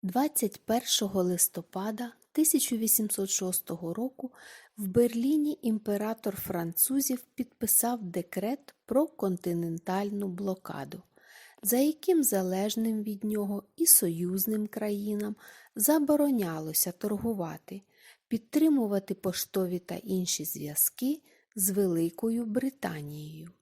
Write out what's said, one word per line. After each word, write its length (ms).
Двадцять 640
першого 560
листопада 880
тисяча 440
вісімсот 540
шостого 640
року 380
в 100
Берліні 760
імператор 720
французів 880
підписав 680
декрет 720
про 200
континентальну 1200
блокаду, 760
за 140
яким 480
залежним 760
від 220
нього 380
і 100
союзним 800
країнам 680
заборонялося 1160
торгувати, 920
підтримувати 840
поштові 640
та 160
інші 500
зв'язки 760
з 140
Великою 760
Британією. 1040